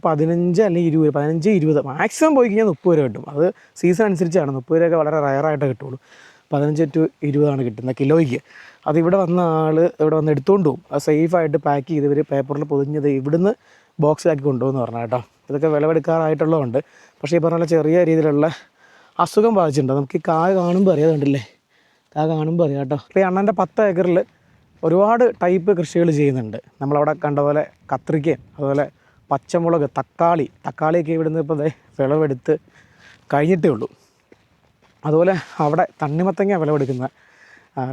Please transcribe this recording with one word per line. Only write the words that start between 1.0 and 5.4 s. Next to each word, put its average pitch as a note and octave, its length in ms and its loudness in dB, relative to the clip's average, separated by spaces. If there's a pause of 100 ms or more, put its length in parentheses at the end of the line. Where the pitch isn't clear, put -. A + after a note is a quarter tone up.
പതിനഞ്ച്, D#3 320 0 (100)
ഇരുപത്, D3+ 200 2 (120)
മാക്സിമം A3 440 0
പോയി B3 140 4
കഴിഞ്ഞാൽ G#3+ 220 0
മുപ്പത് E3 260 0
രൂപ C#3+ 80 2
കിട്ടും. A2 180 -8 (100)
അത് D3 120 0 (340)
സീസൺ F3+ 300 2
അനുസരിച്ചാണ്. E3+ 480 0
മുപ്പത് D#3+ 200 -2
രൂപയൊക്കെ E3 240 2
വളരെ D3+ 240 0
റയറായിട്ടേ C#3+ 460 0